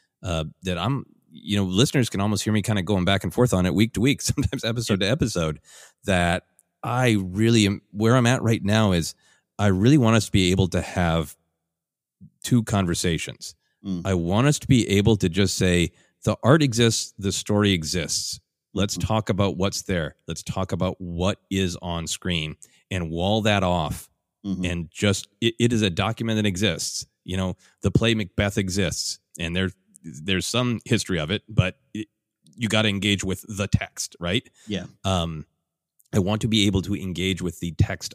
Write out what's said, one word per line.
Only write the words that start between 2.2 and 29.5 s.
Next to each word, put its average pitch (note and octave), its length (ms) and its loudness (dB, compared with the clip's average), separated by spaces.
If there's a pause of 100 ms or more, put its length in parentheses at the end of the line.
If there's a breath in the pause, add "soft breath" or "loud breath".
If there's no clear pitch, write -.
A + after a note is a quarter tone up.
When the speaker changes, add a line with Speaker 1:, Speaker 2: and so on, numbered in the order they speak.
Speaker 1:
almost G2+ 240 0
hear G#2+ 80 0
me G#2+ 80 2
kinda G2+ 220 0
going F2+ 240 0
back G2 180 2
and F2+ 80 -4
forth A#2+ 220 2
on F2+ 100 4
it E2+ 100 2
week A2+ 200 2
to G2 80 -2
week, C3 200 2
<laughs> - 0 -
sometimes - 420 -2
episode A2+ 360 -2
to F#2+ 80 0
episode, G2 520 -2 (440 loud breath)
that F2 400 0 (380)
I A#2+ 360 2
really G#2+ 480 2
am, G2 140 -2 (100)
where A2 260 2
I'm A#2+ 100 4
at B2+ 160 2
right A2+ 200 0
now G#2 300 2
is E2 220 0 (440 soft breath)
I G2+ 100 2
really A2 300 4
want A2+ 180 4
us G2+ 100 2
to - 60 -6
be F#2 180 4
able F#2+ 180 2
to E2 140 -2
have E2 520 -2 (1080)
two A#2+ 220 2
conversations. F2 880 -2 (300)
Speaker 2:
Mm. F#2 200 -6
Speaker 1:
I F#2+ 100 0
want F#2 320 2
us D3 120 2
to - 100 -12
be B2 220 4
able G#2 260 4
to F#2+ 120 0
just F#2 280 0
say, F2 360 2 (320 soft breath)
"The G#2 180 0
art D3 200 6
exists, A#2 560 2
the G2 140 -2
story G#2 400 2
exists. D#2 680 -4 (340)
Let's G2 240 -2
Speaker 2:
Mm-hmm. F2 100 -2
Speaker 1:
talk A2 220 0
about F#2+ 260 0
what's F#2+ 260 -4
there. E2 320 -4 (120)
Let's - 160 -10
talk - 300 -6
about F2+ 280 -4
what F2+ 400 -4 (100)
is F#2+ 300 -2
on E2+ 260 -6
screen E2 500 -4 (340 loud breath)
and F2 200 -4
wall G2 320 0
that G#2 200 2
off." F2 460 -2 (360)
Speaker 2:
Mm-hmm. F#2+ 200 -4
Speaker 1:
And E2+ 260 -6
just, - 380 -2 (120)
it, A#2 180 0
it A#2+ 140 2
is A2 100 2
a G2 80 2
document A2 460 -4
that G#2+ 100 0
exists. F#2 600 -2 (180)
You F2+ 120 -6
know, F#2 200 -2 (260 soft breath)
the G2 80 2
play A2+ 240 4
Macbeth G2+ 440 -2
exists, F#2 600 -2 (200)
and E2+ 160 -6